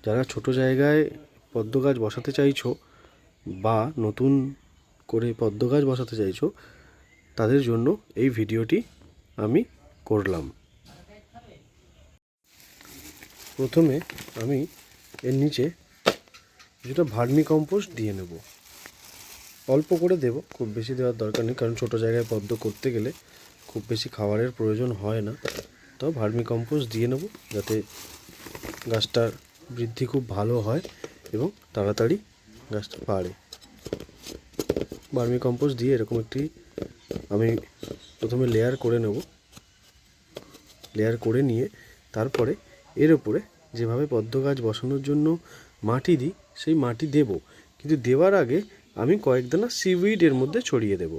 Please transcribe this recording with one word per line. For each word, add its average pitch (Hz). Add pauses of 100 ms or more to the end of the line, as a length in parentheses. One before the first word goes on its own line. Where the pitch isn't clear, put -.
যারা 113 (100)
ছোট 110 (160)
জায়গায় 139 (480)
পদ্ম 113 (100)
গাছ 139
বসাতে 123
চাইছো 139 (800)
বা 104 (260)
নতুন 127 (760)
করে 113 (120)
পদ্ম 107 (100)
গাছ 147
বসাতে 123
চাইছো, 98 (920)
তাদের 120
জন্য 117 (360)
এই 135 (100)
ভিডিওটি 113 (600)
আমি 113 (500)
করলাম। 95 (3000)
প্রথমে 139 (460)
আমি 135 (680)
এর 131
নিচে 143 (1120)
কিছুটা 135 (100)
ভার্মি 127 (100)
কম্পোস্ট 156 (100)
দিয়ে 107
নেব। 87 (1400)
অল্প 139 (120)
করে 175
দেব, 120 (200)
খুব 120 (100)
বেশি 117
দেওয়ার 123
দরকার 107
নেই, 127
কারণ 117
ছোট 117 (100)
জায়গায় 113
পদ্ম 104 (140)
করতে 107
গেলে 113 (600)
খুব 107
বেশি 113
খাবারের 107
প্রয়োজন 113 (120)
হয় 110
না। 117 (680)
তো 131 (140)
ভার্মি 113
কম্পোস্ট 120
দিয়ে 113
নেব, 139 (320)
যাতে 104 (1160)
গাছটার 113 (460)
বৃদ্ধি 117
খুব 135 (140)
ভালো 107 (120)
হয় 139 (500)
এবং 120 (260)
তাড়াতাড়ি 113 (560)
গাছটা 104 (120)
বাড়ে। 95 (1800)
ভার্মি 123
কম্পোস্ট 127
দিয়ে 131
এরকম 113
একটি 131 (920)
আমি 113 (720)
প্রথমে 123
লেয়ার 117 (100)
করে 117
নেব। 104 (1800)
লেয়ার 110
করে 120 (100)
নিয়ে 117 (480)
তারপরে 123 (440)
এর 156
উপরে 120 (360)
যেভাবে 117 (100)
পদ্ম 113 (100)
গাছ 139
বসানোর 127
জন্য 147 (600)
মাটি 131
দিই, 160 (280)
সেই 160 (100)
মাটি 120 (100)
দেব, 135 (480)
কিন্তু 151 (100)
দেওয়ার 160
আগে 131 (440)
আমি 147 (120)
কয়েক 127
দানা 208 (100)
সিউইড 190
এর 151
মধ্যে 156
ছড়িয়ে 107
দেব। 80